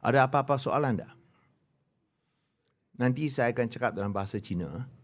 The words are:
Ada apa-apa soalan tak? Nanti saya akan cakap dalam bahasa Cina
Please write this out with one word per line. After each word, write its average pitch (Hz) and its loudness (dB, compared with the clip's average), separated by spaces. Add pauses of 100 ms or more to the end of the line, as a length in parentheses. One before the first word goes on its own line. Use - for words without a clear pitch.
Ada 131 6
apa-apa 135 2
soalan 135 0
tak? - -14 (1800)
Nanti 127 0
saya 131 0
akan 120 0
cakap 117 -2
dalam 101 -4
bahasa 98 -4
Cina 87 -6 (160)